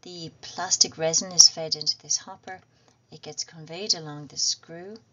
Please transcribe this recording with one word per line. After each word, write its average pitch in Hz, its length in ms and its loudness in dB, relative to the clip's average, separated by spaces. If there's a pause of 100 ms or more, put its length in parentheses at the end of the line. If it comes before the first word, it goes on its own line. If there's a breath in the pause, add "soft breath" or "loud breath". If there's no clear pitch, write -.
The 170 300 -12 (100)
plastic - 560 0
resin 165 340 0
is 170 160 10
fed 160 280 -2
into 151 220 -2
this - 200 -2
hopper. 190 420 -12 (500 soft breath)
It 156 120 -16
gets 151 220 -10
conveyed 165 500 -4
along 147 320 -8
the - 100 -16
screw 180 640 -6 (140)